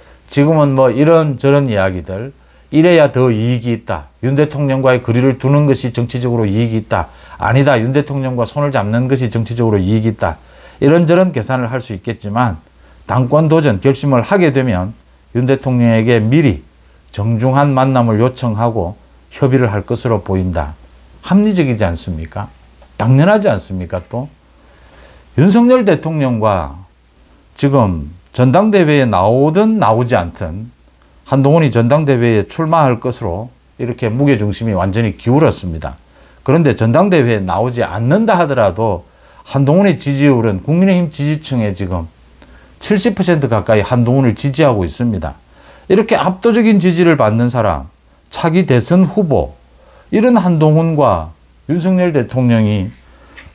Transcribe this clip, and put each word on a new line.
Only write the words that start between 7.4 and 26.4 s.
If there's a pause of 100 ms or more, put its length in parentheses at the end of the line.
윤
대통령과
손을
잡는
것이
정치적으로
이익이
있다. (420)
이런저런
계산을
할
수
있겠지만 (480)
당권
도전
결심을
하게
되면 (420)
윤
대통령에게
미리 (500)
정중한
만남을
요청하고 (340)
협의를
할
것으로
보인다. (480)
합리적이지
않습니까? (480)
당연하지
않습니까?
또 (1080)
윤석열
대통령과 (800)